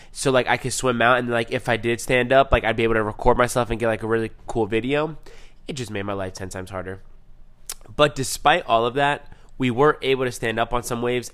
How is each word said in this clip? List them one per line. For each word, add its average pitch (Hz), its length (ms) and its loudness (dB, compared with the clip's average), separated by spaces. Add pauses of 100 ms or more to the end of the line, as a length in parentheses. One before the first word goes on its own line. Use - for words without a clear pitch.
(120)
so, - 180 -2
like, 127 160 4
I 120 120 2
could 123 140 -6
swim 123 300 0
out, 123 160 6
and, 123 120 -2
like, 117 200 0
if 127 180 -4
I 117 80 2
did 117 240 -2
stand 123 320 2
up, 135 200 6
like, 120 120 2
I'd 113 120 0
be 113 80 2
able 113 100 2
to 110 80 2
record 110 360 2
myself 120 320 0
and 113 100 -2
get, 120 80 0
like, 110 140 -2
a 113 40 -6
really 113 240 0 (160)
cool 113 200 0
video. 139 500 -2 (500)
It - 80 -10
just 123 160 -8
made 101 120 -6
my 101 100 -4
life 95 220 -6
ten 95 160 -10
times 92 200 -10
harder. 95 300 -10 (920)
But 147 200 4
despite 147 520 0
all 113 200 4
of 117 80 -2
that, 143 380 -2 (260)
we 127 120 2
were 143 320 4
able 131 220 2
to 123 80 -2
stand 113 260 -2
up 117 140 0
on 120 100 0
some 120 200 -4
waves, 120 320 -2